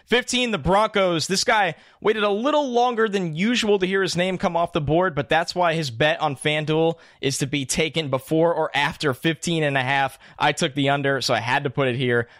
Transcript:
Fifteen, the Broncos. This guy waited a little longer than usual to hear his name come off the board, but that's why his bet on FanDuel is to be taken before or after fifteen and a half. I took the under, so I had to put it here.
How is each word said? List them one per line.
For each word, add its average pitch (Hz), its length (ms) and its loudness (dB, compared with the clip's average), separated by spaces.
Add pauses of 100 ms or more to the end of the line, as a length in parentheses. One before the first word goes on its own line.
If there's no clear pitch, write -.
Fifteen, 247 440 0
the 196 60 0
Broncos. 185 680 0
This 190 180 -2
guy 208 300 2 (260)
waited 214 220 2
a 208 60 2
little 269 400 2
longer 240 380 2
than 185 260 -2
usual 208 460 0
to 180 80 0
hear 196 140 0
his 170 160 -2
name 180 200 0
come 170 200 -2
off 170 160 0
the 165 80 0
board, 160 340 0
but 143 140 -4
that's 165 260 0
why 175 180 2
his 156 160 -4
bet 151 300 0
on 147 160 -2
FanDuel 156 600 0 (260)
is 139 160 -2
to 139 100 -2
be 139 180 -4
taken 160 440 -2
before 160 440 0
or 156 220 -2
after 143 380 0
fifteen 165 500 -2
and 139 140 0
a 127 60 0
half. 139 360 -2 (180)
I 151 140 2
took 151 240 -4
the 139 140 0
under, 139 320 0
so 123 120 -2
I 110 60 2
had 127 240 -2
to 139 60 -4
put 135 180 -2
it 120 80 -2
here. 120 320 0 (120)